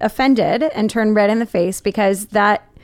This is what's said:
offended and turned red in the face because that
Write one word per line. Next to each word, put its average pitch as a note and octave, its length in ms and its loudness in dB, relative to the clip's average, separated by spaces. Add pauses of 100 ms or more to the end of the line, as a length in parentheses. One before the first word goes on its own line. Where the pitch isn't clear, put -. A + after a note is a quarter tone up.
offended A3+ 600 0
and A3 260 -2
turned G#3+ 260 0
red G#3 140 4
in A3 100 0
the A#3 60 -4
face F#3 360 -2
because G3 460 -2
that G#3 400 0 (160)